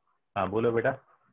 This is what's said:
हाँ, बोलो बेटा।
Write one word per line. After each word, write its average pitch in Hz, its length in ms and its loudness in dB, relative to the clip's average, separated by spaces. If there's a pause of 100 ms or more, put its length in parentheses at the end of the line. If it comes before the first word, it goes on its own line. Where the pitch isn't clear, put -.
(360)
हाँ, 95 140 0
बोलो 113 220 0
बेटा। 117 200 0 (420)